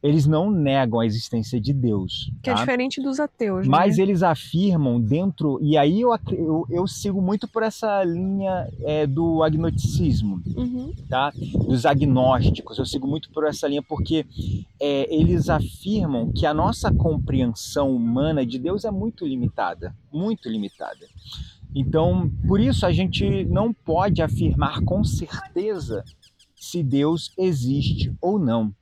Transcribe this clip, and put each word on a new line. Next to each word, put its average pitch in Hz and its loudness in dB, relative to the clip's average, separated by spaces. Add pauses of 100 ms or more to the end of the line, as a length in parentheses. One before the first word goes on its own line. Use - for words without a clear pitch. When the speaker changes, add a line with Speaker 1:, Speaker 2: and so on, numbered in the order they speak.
Speaker 1:
eles 147 4
não 160 4
negam 135 2
a 113 2
existência 113 -2
de 123 0
Deus, 110 -2 (120)
Speaker 2:
Que - -2
é - 2
Speaker 1:
tá? 104 2
Speaker 2:
diferente 254 0
dos 269 -2
ateus, 202 -2
Speaker 1:
Mas 160 4
Speaker 2:
né? 190 4
Speaker 1:
eles 190 2
afirmam 160 2
dentro, 151 0
e 151 4
aí 151 4
eu 240 4
ac-, 208 -4
eu, 160 0
eu 175 0
sigo 196 -4
muito 202 -2
por 220 -2
essa 208 0
linha, 185 -2 (120)
é, 151 0
do 160 2
agnosticismo, 156 0 (140)
Speaker 2:
Uhum. 247 -6 (160)
Speaker 1:
tá? 135 -2 (340)
Dos 127 2
agnósticos, 127 2
eu 131 -2
sigo 135 -6
muito 151 -6
por 151 -2
essa 147 -4
linha 143 -2
porque, 156 -2 (540)
é, 143 -2
eles 165 4
afirmam 151 -2
que 123 0
a 151 2
nossa 170 0
compreensão 135 0
humana 131 0
de 123 -6
Deus 185 -4
é 214 -2
muito 202 -6
limitada, 107 -4 (200)
muito 190 -4
limitada. 104 -8 (680)
Então, 160 2 (180)
por 196 4
isso 247 2
a 180 4
gente 196 0
não 208 2
pode 170 0
afirmar 147 0
com 196 0
certeza 175 -4 (500)
se - -6
Deus 143 0
existe 143 0
ou 196 2
não 113 0